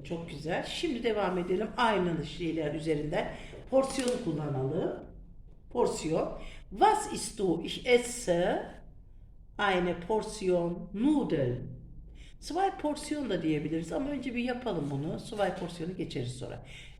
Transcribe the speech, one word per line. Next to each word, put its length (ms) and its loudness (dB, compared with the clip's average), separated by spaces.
Çok 260 -6
güzel. 360 -2
Şimdi 380 -2
devam 340 2
edelim. 300 2
Aynı 480 4
şeyler 500 -2
üzerinden. 580 0
Porsiyonu 560 4
kullanalım. 800 0
Porsiyon. 720 2
Was 440 4
isst 260 -6
du? 260 2
Ich 200 -6
esse 760 4
eine 380 4
Portion 840 2
Nudeln. 640 4
Zwei 320 2
Portion 480 -2
da 140 0
diyebiliriz 480 0
ama 180 0
önce 260 -2
bir 80 0
yapalım 480 -2
bunu. 280 -2
Zwei 300 0
Portion'u 480 -4
geçeriz 340 -4
sonra. 340 -10